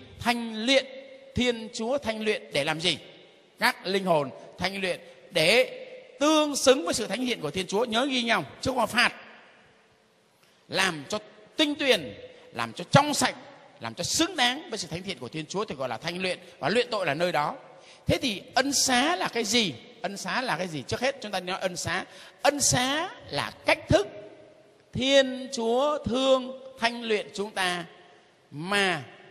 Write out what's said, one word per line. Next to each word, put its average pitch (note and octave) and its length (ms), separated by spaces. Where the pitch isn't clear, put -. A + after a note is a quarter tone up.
thanh A3+ 480
luyện, C4 200
Thiên A3+ 400
Chúa A#3+ 240
thanh A3 260
luyện G#3+ 280
để C#3+ 120
làm D#3+ 160
gì? E3 180
Các A#3+ 280
linh F#3+ 180
hồn D3+ 260
thanh F#3+ 220
luyện F3+ 200
để G3+ 520
tương D4+ 360
xứng C#4 280
với E4 100
sự A3+ 120
thánh A#3 200
thiện G#3+ 140
của D3+ 100
Thiên F3+ 160
Chúa. G3+ 180
Nhớ A#3+ 260
ghi B3+ 120
nhau, A3 220
chứ C4 100
không B3 160
phải - 0
phạt. A3 280
Làm E3+ 400
cho G#3+ 100
tinh D4 180
tuyền, G#3+ 400
làm A#2 200
cho F3 180
trong C#4+ 240
sạch, G#3+ 200
làm A2+ 140
cho F3 100
xứng E4+ 320
đáng C4+ 340
với A3 80
sự F3 100
thánh E3+ 140
thiện F#3+ 160
của B2+ 100
Thiên D#3 180
Chúa F#3+ 180
thì G3+ 100
gọi C3 140
là A#2 80
thanh F3 260
luyện, F3 160
và C3+ 100
luyện A#3 220
tội G3+ 160
là C#3 80
nơi F3 180
đó. D3+ 240
Thế - 120
thì A3 240
ân C4+ 180
xá C#4 440
là F#4 120
cái A#3 160
gì? G#3 300
Ân G3 140
xá F#3+ 260
là F3 140
cái F#3 120
gì? D3+ 140
Trước G#3+ 180
hết C4 200
chúng G#3 120
ta F#3+ 80
nói F3+ 200
ân F3+ 160
xá. E3+ 280
Ân C#4+ 180
xá C4+ 480
là B2 220
cách D4+ 220
thức E4+ 180
Thiên B3+ 600
Chúa B3+ 520
thương C4 560
thanh A#3+ 240
luyện G#3+ 320
chúng G3+ 160
ta, F3+ 340
mà F3+ 520